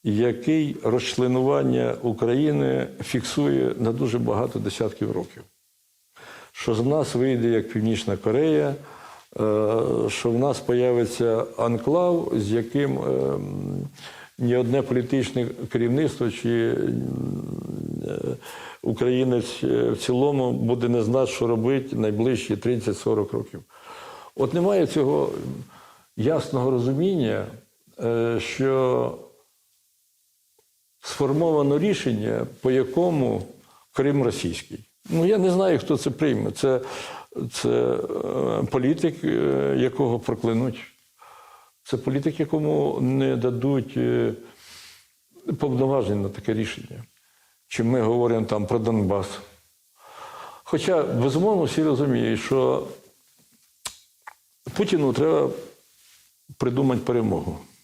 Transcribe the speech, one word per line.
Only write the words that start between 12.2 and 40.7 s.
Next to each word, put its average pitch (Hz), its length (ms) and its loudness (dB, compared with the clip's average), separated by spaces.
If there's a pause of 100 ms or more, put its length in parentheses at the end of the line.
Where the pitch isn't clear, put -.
з 101 160 0
яким, 131 460 0
е, 67 400 0 (1000)
ні 123 180 2
одне 127 260 2
політичне 123 640 0 (260)
керівництво 123 580 0
чи, 117 440 0 (1300)
е, - 100 -6 (640)
українець, 123 800 0
е, 120 260 2
в 113 80 -2
цілому 131 540 2
буде 120 360 0
не 120 140 2
знати, 127 300 2
що 120 140 -2
робити 120 500 0
найближчі 110 600 0
тридцять-сорок 110 760 0
років. - 300 -8 (760)
От 139 180 -2
немає 180 320 4
цього 147 440 2 (880)
ясного 135 540 0
розуміння, 127 760 0 (540)
е, 117 400 0
що 127 800 0 (1800)
сформовано 147 760 2
рішення, 113 680 0 (140)
по 131 100 2
якому 131 720 2 (500)
Крим 139 300 2
російський. - 560 -4 (320)
Ну, 165 160 2
я 208 120 4
не 185 120 4
знаю, 180 280 4
хто - 180 0
це - 140 -2
прийме. 113 420 0
Це, 131 280 2 (720)
це, - 160 -2
е, - 1040 0
політик, 147 540 0
е, 139 540 2
якого 127 400 2
проклянуть. 117 600 -2 (1080)